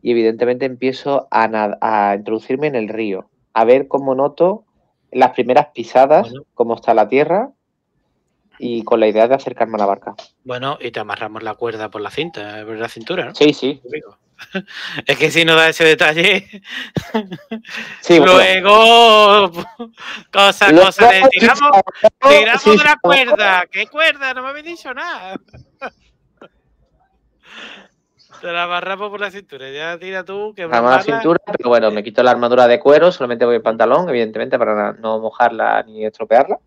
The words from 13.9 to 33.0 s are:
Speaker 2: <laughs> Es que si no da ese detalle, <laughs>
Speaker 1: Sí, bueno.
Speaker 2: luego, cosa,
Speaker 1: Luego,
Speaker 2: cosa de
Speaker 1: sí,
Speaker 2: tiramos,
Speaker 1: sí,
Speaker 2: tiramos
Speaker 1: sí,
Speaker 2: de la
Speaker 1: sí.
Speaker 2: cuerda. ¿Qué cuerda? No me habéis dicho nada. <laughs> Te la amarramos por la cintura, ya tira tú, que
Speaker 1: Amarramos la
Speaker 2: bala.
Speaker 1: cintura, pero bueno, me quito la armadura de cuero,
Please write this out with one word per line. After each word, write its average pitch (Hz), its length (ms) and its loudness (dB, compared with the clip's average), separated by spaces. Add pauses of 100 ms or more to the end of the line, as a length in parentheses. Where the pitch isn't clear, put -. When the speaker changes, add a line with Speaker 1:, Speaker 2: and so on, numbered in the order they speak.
Speaker 2:
<laughs> - 680 -12
Es 143 100 0
que 151 140 -2
si 165 140 0
no 160 100 2
da 160 140 4
ese 165 160 0
detalle, 170 640 0 (720)
<laughs> - 800 -16
Speaker 1:
Sí, 170 180 4
bueno. 180 140 6
Speaker 2:
luego, 208 1160 6 (800)
cosa, 196 400 2
Speaker 1:
Luego, 180 160 8
Speaker 2:
cosa 202 240 4
de 190 100 4
Speaker 1:
sí, 180 60 6 (120)
Speaker 2:
tiramos, 196 320 4 (300)
Speaker 1:
sí, - 60 2 (320)
Speaker 2:
tiramos 233 220 0
Speaker 1:
sí, 208 100 2
Speaker 2:
de 214 60 6
la 294 140 2
Speaker 1:
sí. - 100 2
Speaker 2:
cuerda. 208 680 2
¿Qué 208 160 -8
cuerda? 294 460 -4
No 254 100 -10
me 269 60 -10
habéis 294 160 -14
dicho 330 280 -16
nada. 247 460 -12 (400)
<laughs> 240 120 -14 (2500)
Te 180 100 -10
la 175 120 -4
amarramos 185 460 -6
por 202 120 -12
la 196 100 -8
cintura, 147 400 -18
ya 160 260 -10
tira 185 280 -12
tú, 202 300 -12
que 190 80 -12
Speaker 1:
Amarramos 123 280 0
la 135 60 4
Speaker 2:
bala. 190 60 0 (180)
Speaker 1:
cintura, 196 180 0 (160)
pero - 140 -4
bueno, 113 220 2
me 107 120 -8
quito 113 200 -4
la 123 80 4
armadura 120 360 2
de 120 120 2
cuero, 151 320 4